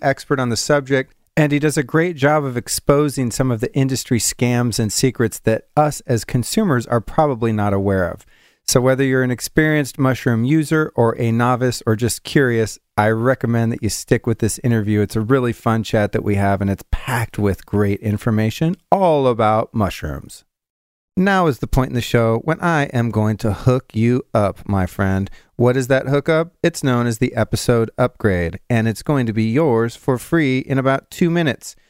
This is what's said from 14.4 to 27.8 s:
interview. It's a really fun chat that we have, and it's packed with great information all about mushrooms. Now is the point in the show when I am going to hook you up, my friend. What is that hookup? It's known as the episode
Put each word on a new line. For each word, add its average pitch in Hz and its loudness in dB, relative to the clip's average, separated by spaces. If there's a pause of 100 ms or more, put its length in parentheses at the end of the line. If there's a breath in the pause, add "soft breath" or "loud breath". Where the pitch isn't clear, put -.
interview. 107 0
It's 98 -2
a 110 0
really 120 0
fun 113 -2
chat 104 -2
that 110 -2
we 104 0
have, 98 0
and 98 -2
it's - -6
packed - -4
with 101 -2
great 101 0
information 110 -2 (160)
all 160 2
about 110 0
mushrooms. 85 -6 (680)
Now 185 2
is 139 0
the - -6
point 131 2
in 127 -10
the 120 -2
show 117 2
when - -4
I 160 0
am 117 -2
going 107 0
to 107 -2
hook - 0
you 117 2 (100)
up, 101 0
my 95 0
friend. 95 -2 (280 soft breath)
What 123 2
is 127 -2
that 131 0
hookup? 156 0
It's 170 0
known 120 2
as 117 -4
the 127 0
episode 113 0